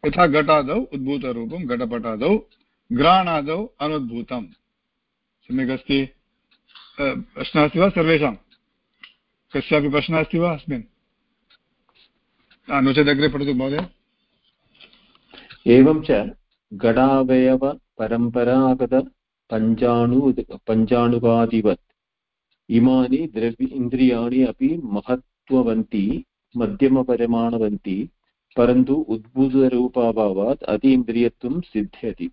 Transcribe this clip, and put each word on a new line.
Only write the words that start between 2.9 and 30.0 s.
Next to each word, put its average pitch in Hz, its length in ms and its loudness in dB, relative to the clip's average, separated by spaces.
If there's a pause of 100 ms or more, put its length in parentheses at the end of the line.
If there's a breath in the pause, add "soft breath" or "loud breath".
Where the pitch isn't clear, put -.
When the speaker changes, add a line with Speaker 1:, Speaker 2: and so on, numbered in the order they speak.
Speaker 1:
घ्राणादौ 165 880 0
अनुद्भूतं। 123 680 -6 (960)
सम्यक् 127 280 -4
अस्ति? 135 320 -2
अ, 131 80 -8 (920)
प्रश्नः 139 640 -2
अस्ति 151 140 -2
वा 190 100 4
सर्वेषां? 160 460 0 (1200)
कस्यापि 147 320 0
प्रश्नः 151 300 -2
अस्ति 160 200 -2
वा 170 140 0
अस्मिन्? 139 300 -8 (1900)
आ, 139 80 0
नो 135 120 2
चेत् 143 160 4
अग्रे 143 200 2
पठतु 139 260 -4
महोदय। 139 340 -4 (1800 loud breath)
Speaker 2:
एवं 135 360 6
च - 80 -6 (640)
घटावयवपरम्परागत 127 2250 0 (560)
पञ्चाणु-, 120 840 0 (340)
पञ्चाणुकादिवत् 113 1120 0 (880)
इमानि 131 680 2
द्रव्य-, 117 380 -4
इन्द्रियाणि 123 680 0
अपि 135 420 -2
महत्त्ववन्ति, 113 1400 -2 (320)
मध्यमपरिमाणवन्ति, 117 1500 0 (460)
परन्तु 123 380 4 (140)
उद्भूतरूपाभावात् 120 1500 0